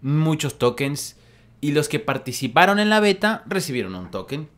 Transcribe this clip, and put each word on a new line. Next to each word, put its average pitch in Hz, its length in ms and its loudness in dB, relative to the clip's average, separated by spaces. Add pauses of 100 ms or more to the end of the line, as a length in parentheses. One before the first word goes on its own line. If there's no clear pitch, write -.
muchos 151 560 0
tokens 139 580 -2 (440)
y 147 100 -2
los 147 180 2
que 147 120 -2
participaron 139 800 2
en 208 100 2
la 214 80 4
beta 208 480 2
recibieron 123 480 -4
un 90 160 -10
token. 139 460 -10